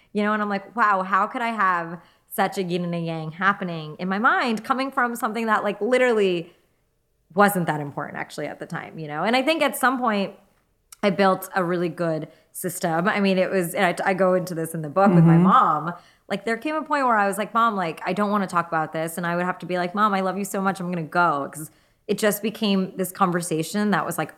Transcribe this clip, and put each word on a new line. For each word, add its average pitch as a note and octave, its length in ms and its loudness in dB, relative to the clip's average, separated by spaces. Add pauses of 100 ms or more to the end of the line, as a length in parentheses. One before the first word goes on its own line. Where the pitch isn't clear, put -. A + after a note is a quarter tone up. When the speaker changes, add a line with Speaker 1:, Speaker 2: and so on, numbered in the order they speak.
(120)
Speaker 1:
you G#3 120 -2
know? G#3 80 0
And G#3+ 100 -2
I'm G#3 60 -4
like, G3 260 -6
"Wow, G#3 300 2
how F#3+ 240 2
could B3 140 -6
I A#3 80 -2
have F3 500 -2 (280)
such F#3+ 300 -2
a G3 60 -2
yin F3+ 200 -2
and E3+ 120 -4
a - 20 -4
yang D#3+ 320 -6
happening E3+ 720 -4
in F3+ 80 -4
my F#3+ 100 -2
mind B3 460 0
coming C4+ 260 -2
from A#3+ 240 -2
something A3+ 320 -4
that, G#3+ 160 0
like, G3 180 -4
literally G#3+ 720 2 (840)
wasn't F#3 320 4
that D3+ 140 -2
important D3 380 -8
actually D3 280 -8
at - 120 -10
the D3+ 80 -10
time," - 320 -12
you D#3 80 -10
know? D3+ 160 -6
And A3+ 140 2
I C4 60 2
think D#4+ 200 0
at D4 140 0
some C4 220 0
point G#3 360 -2 (720)
I G#3 60 4
built F#3+ 440 2
a F#3+ 100 0
really F3 240 -2
good D#3+ 400 -4 (240)
system. F3 560 -2
I G3+ 120 0
mean, F#3+ 180 2
it F#3 120 2
was, F3 240 0
and F3 260 2
I, F#3+ 100 0
I G3 40 2
go F#3 200 2
into F3 200 -2
this D#3+ 200 -4
in E3 80 -6
the D3+ 80 -8
book F#3+ 240 6
with E3 100 10
my E3 100 10
Speaker 2:
Mm-hmm. E3+ 80 8
Speaker 1:
mom. F3 520 4 (340)
Like, G3 160 -4
there A3+ 120 -2
came D#4 200 -4
a D4+ 60 -4
point C#4+ 240 0
where A#3 100 4
I G3+ 100 4
was G3 120 -2
like, G#3+ 160 -4
"Mom, A3+ 220 2
like, E3 300 -2
I F#3 60 -2
don't G3+ 180 0
wanna G3+ 160 0
talk E3+ 220 0
about D#3 240 -2
this." E3 260 -4
And F3 80 -4
I E3+ 100 -2
would F3 80 0
have F3+ 160 -4
to F3 60 -12
be F3+ 120 -4
like, F3+ 160 -2
"Mom, G#3 200 2
I F#3+ 60 0
love F#3+ 180 -2
you G3+ 60 -4
so G3 160 -4
much. F#3+ 200 0
I'm F3 100 -6
gonna F3 120 -4
go." D3+ 500 0
'Cause D3+ 180 -12 (380)
it G3+ 100 -2
just G#3 240 0
became G3+ 540 0
this F#3 160 -4
conversation F3+ 800 0
that D#3 120 0
was, E3 140 -6
like, D#3 200 -4